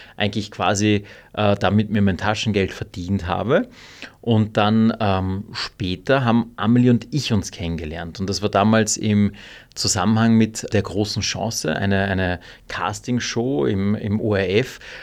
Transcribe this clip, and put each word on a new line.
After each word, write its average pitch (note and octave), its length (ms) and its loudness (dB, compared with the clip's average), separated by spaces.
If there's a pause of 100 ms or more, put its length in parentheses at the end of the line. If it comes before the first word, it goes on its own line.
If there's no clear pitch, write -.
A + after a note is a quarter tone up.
(180)
eigentlich G#2 320 -4
quasi, G2+ 540 0 (280)
äh, G2+ 240 0
damit G#2 320 2
mir G#2 140 0
mein F#2+ 160 2
Taschengeld G#2 540 -2
verdient F2+ 540 -6
habe. G#2 420 0 (520)
Und A2 380 2
dann, A2 420 4
ähm, F#2+ 520 0
später A#2+ 720 -2
haben A#2 300 0
Amelie B2 340 4
und A#2 200 2
ich C3+ 220 -2
uns G2+ 200 0
kennengelernt. E2 680 -8
Und F#2+ 80 -4
das G2 140 -4
war G2+ 80 -2
damals G#2+ 480 4
im G#2 340 2 (420)
Zusammenhang A2 600 2
mit A2 400 0
der G2+ 80 4
großen G2+ 400 -4
Chance, - 520 -4
eine, G2 280 0
eine F#2+ 380 -2 (280)
Castingshow A#2+ 960 -2
im, G2+ 300 0
im A2 260 -2
O G#2+ 140 0
R G2 240 2
F, C3 200 -2 (240)